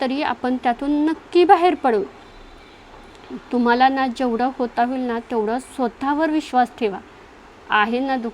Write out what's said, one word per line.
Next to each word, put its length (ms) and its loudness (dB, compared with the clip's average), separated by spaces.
तरी 200 -2
आपण 360 -2
त्यातून 340 -2
नक्की 540 2
बाहेर 300 6
पडू. 280 0
तुम्हाला 580 2
ना 180 -2
जेवढं 420 -2
होता 260 -2
होईल 140 -2
ना, 200 -4
तेवढं 400 -4
स्वतःवर 720 -2
विश्वास 500 0
ठेवा. 180 -2
आहे 300 2
ना 160 -2
दुःख, 180 -4